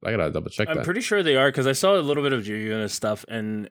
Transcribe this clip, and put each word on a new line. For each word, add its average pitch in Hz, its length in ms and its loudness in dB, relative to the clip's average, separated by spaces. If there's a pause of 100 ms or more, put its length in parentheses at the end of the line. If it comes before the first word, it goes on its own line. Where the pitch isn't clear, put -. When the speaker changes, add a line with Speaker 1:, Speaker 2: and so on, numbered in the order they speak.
Speaker 1:
I 107 100 -2
gotta 87 180 0
double 76 180 -4
check - 220 -2
Speaker 2:
I'm 160 60 -2
Speaker 1:
that. 62 100 -2
Speaker 2:
pretty 196 160 -2
sure 208 200 2
they 151 140 4
are, 135 160 6
'cause 131 140 0
I 135 60 4
saw 190 220 4
a 190 60 4
little 143 220 0
bit 139 100 2
of 113 140 -2
Yu 107 100 -4
Yu 107 180 -4
and 107 160 -2
stuff, 107 380 -4
and 107 420 -6